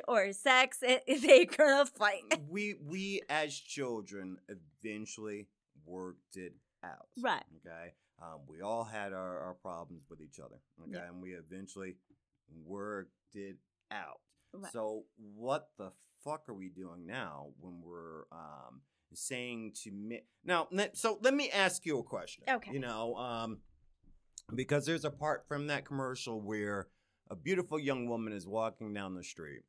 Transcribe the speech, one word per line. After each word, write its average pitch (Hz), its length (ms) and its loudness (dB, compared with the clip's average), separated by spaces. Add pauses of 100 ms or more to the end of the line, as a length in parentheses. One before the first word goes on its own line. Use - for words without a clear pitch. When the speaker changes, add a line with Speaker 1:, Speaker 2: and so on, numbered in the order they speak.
Speaker 1:
or 202 240 4
sex, 254 500 6
it, 254 240 4
<laughs> 269 160 4
they're 302 220 12
gonna 277 420 8
fight. 208 360 2 (260)
Speaker 2:
We, 208 340 -2
we 190 460 -2
as 151 260 2
children 101 840 -6 (100)
eventually 107 1000 -8 (360)
worked 90 520 -12
it 92 180 -12 (280)
out. - 260 -14 (100)
Speaker 1:
Right. 233 260 -2 (220)
Speaker 2:
Okay? 85 260 -14 (300)
Um, 80 260 -14
we 78 140 -16
all 113 220 -2
had 107 280 -6
our, 92 280 -6
our 90 140 -8
problems 85 540 -12
with 80 140 -18
each 73 180 -20
other. 60 160 -18 (260)
Okay? 82 120 -12
Speaker 1:
Yeah. 87 140 -10
Speaker 2:
And 90 140 -14
we 92 100 -12
eventually 92 640 -12 (680)
worked 98 680 -10
it 98 220 -12 (340)
out. 85 300 -10 (320)
Speaker 1:
Right. 196 200 -12
Speaker 2:
So 110 320 -4 (320)
what 135 320 -2 (100)
the 95 140 -12 (320)
fuck 151 240 -8
are 120 60 -10
we 95 160 -10
doing 87 360 -14
now 82 420 -8 (120)
when 87 240 -16
we're, 82 380 -14 (100)
um, 71 480 -16 (320)
saying 117 600 -8 (100)
to 110 80 -12
mi-, 104 320 -8 (220)
now, 175 260 2
ne-, 202 240 0
so 220 260 0
let 262 140 6
me 285 160 2
ask 185 340 4
you 151 140 2
a 117 40 0
question. - 460 -8
Speaker 1:
Okay. 254 240 0
Speaker 2:
You 139 60 -2
know, 117 380 -2
um, 113 420 -4 (960)
because 139 320 2
there's 156 180 0
a 151 60 -2
part - 380 -2
from 147 200 -2
that 147 160 -2
commercial 127 560 -4
where 104 460 -2 (440)
a 95 60 -6
beautiful 160 420 0
young 135 300 0
woman 113 240 -2
is 95 140 -8
walking 110 480 -2
down 98 200 -4
the 87 100 -8
street, 73 440 -12